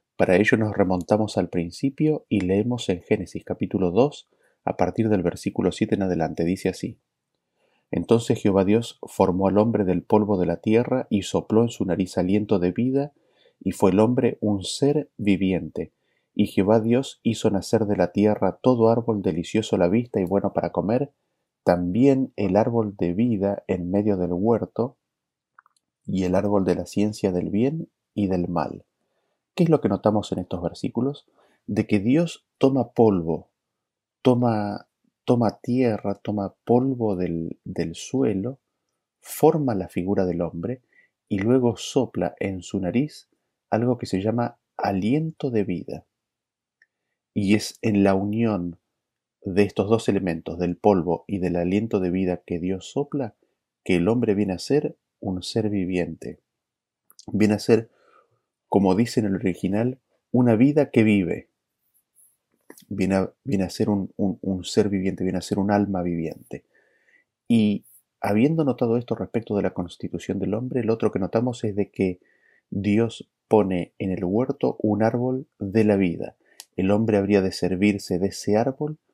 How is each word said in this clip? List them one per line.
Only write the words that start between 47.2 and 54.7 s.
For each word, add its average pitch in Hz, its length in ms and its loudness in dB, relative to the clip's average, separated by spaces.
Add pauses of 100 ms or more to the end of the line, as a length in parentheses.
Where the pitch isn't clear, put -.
Y 101 180 2
es - 300 -2
en 101 200 2
la 98 120 4
unión 101 640 -2 (640)
de 95 180 2
estos 101 260 0
dos 113 220 0
elementos, 87 480 -2
del 87 200 -2
polvo 90 500 2
y 101 100 -4
del 87 200 -2
aliento 101 420 0
de 90 100 -2
vida 90 340 0
que - 140 -6
Dios 92 320 -6
sopla, 139 460 -6 (480)
que 92 140 2
el 87 100 2
hombre 113 260 2
viene 98 200 -2
a 87 40 -8
ser - 400 -2 (220)